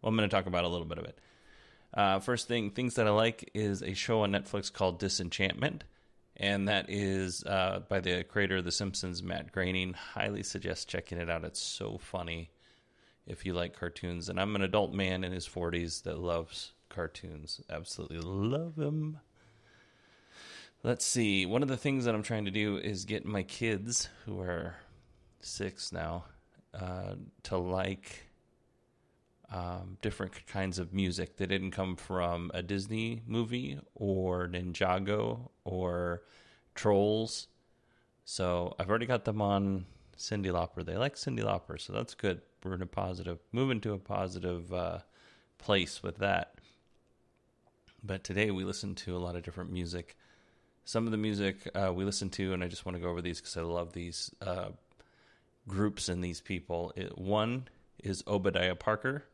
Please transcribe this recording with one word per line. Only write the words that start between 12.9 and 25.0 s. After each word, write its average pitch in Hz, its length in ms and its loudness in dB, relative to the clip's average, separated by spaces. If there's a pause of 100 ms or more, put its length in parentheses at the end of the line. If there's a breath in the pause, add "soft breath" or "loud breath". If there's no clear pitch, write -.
if - 180 -12
you 92 80 0
like 87 260 -2
cartoons. 87 520 -4
And 92 100 0
I'm 104 160 0
an 98 60 2
adult 95 320 4
man 92 300 2
in 90 80 -2
his 90 120 -4
forties 85 560 -2
that 80 180 -6
loves 85 540 -2 (160)
cartoons. 76 800 -8
Absolutely 82 520 -8
love 120 580 -2
him. 156 400 -2 (1600 loud breath)
Let's 120 220 2
see. 101 400 4
One 107 180 2
of 143 60 2
the 135 80 0
things 135 300 0
that 117 80 4
I'm 107 80 0
trying 107 240 0
to 95 40 -2
do 104 280 2
is 101 260 -4
get - 220 -4
my 101 160 0
kids, 113 680 0 (160)
who 98 160 -6
are 87 360 -4 (680 loud breath)